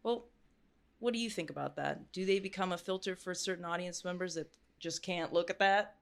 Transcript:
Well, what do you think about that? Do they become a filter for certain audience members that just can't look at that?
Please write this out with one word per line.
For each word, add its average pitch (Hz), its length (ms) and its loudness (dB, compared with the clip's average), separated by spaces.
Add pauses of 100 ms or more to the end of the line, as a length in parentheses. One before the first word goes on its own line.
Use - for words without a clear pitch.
Well, 233 240 0 (720)
what 233 140 2
do 226 60 0
you 226 100 0
think 170 200 -4
about 143 280 -4
that? 143 340 -2
Do 190 140 -4
they 196 140 6
become 190 320 -2
a 175 60 -2
filter 190 380 -2
for 180 180 -6
certain 175 320 -4
audience 170 400 -4
members 180 300 -2
that 156 160 -6 (280)
just 165 220 -4
can't 175 320 -2
look 170 160 4
at - 100 -2
that? 196 420 4